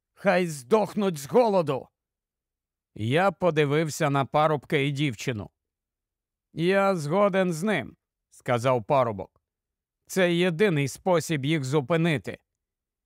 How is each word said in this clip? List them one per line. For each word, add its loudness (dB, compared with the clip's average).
Хай 2
здохнуть -2
з -14
голоду!» 2
Я 0
подивився 0
на 2
парубка 0
і 0
дівчину. -4
«Я 0
згоден 0
з -8
ним», — -4
сказав -2
парубок. -2
«Це 0
єдиний 2
спосіб -2
їх 0
зупинити. -2